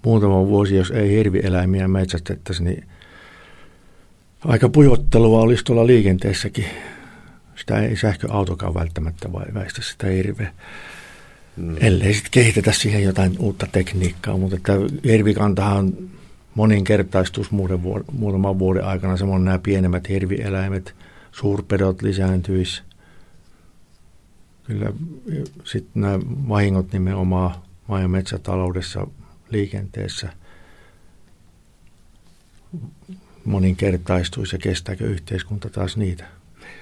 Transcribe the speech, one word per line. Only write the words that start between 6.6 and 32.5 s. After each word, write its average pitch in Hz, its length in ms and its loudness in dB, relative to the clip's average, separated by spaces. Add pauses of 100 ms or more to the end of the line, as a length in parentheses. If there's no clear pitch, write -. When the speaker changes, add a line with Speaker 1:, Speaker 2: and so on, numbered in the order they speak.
Speaker 1:
Sitä 107 260 -2
ei 110 140 -2
sähköautokaan 98 800 -2
välttämättä 82 580 -6
vai 95 220 -8
väistä 95 280 -8
sitä - 240 -8
hirveä. 98 460 -2 (1040)
Speaker 2:
Mm. 82 240 -6
Speaker 1:
Ellei 98 340 4
sit - 160 -4
kehitetä 110 420 4
siihen 104 300 0
jotain 95 360 2
uutta 95 340 -4
tekniikkaa, 92 640 -2
mutta 95 200 -2
että - 160 -2 (320)
hirvikantahan 101 880 2 (600)
moninkertaistus 101 960 2
muuden 92 320 -2
vuor-, 98 300 -4
muutaman 98 460 0
vuoden 95 260 2
aikana. 95 320 -2
Samoin 95 280 0
nämä 92 140 2
pienemmät 92 500 0
hirvieläimet, 98 840 -4 (380)
suurpedot 98 720 -2
lisääntyis. 95 800 -2 (1800)
Kyllä 104 280 -6 (720)
sit - 300 -8
nämä 101 240 0 (300)
vahingot 98 440 0
nimenomaan 92 600 -2 (340)
maa- 98 120 -2
ja 92 80 0
metsätaloudessa, 92 1000 -4 (440)
liikenteessä 98 840 -8 (3000)